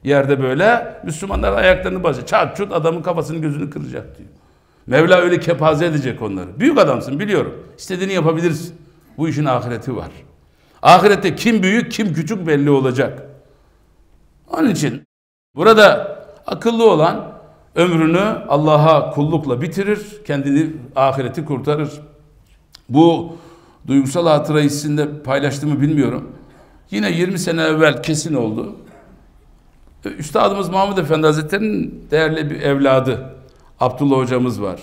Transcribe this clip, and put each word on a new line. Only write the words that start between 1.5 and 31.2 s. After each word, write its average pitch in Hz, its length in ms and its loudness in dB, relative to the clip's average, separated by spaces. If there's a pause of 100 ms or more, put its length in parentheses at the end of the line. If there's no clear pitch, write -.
ayaklarını 185 500 0
basacak. 127 240 -2
Çat 180 300 0
çut 196 160 -6
adamın 165 280 -2
kafasını 160 360 -6
gözünü 147 320 -4
kıracak - 480 -12
diyor. - 120 -20 (580)
Mevla 160 300 6
öyle 175 220 4
kepaze 156 460 0
edecek 139 360 -2
onları. 95 380 -8
Büyük 277 180 4
adamsın 139 420 2
biliyorum. 202 340 -2 (240)
İstediğini 190 360 -6
yapabilirsin. 165 640 0 (420)
Bu 160 120 -2
işin 147 160 -2
ahireti 123 500 -4
var. 82 120 -10 (760)
Ahirette 185 540 6
kim 220 280 0
büyük, 208 280 2
kim 208 220 -2
küçük 165 340 -6
belli 143 220 2
olacak. 131 540 0 (1200)
Onun 320 220 0
için 147 340 -2 (520)
burada 196 600 4 (300)
akıllı 226 420 2
olan 175 420 0 (440)
ömrünü 165 480 2 (240)
Allah'a 151 640 2
kullukla 147 500 -2
bitirir, 196 380 -2 (280)
kendini 143 400 -2 (280)
ahireti 135 500 0
kurtarır. 151 440 -4 (1000)
Bu 160 480 2 (500)
duygusal 139 400 2
hatıra 151 320 2
hissinde 147 640 -2
paylaştığımı 139 580 -2
bilmiyorum. 139 500 0 (600)
Yine 202 200 -2
yirmi 175 280 -2
sene 165 220 -2
evvel 156 420 2
kesin 156 300 -4
oldu. 117 420 -4 (1400)
Üstadımız 196 520 -2
Mahmud 196 280 -2
Efendi 156 280 0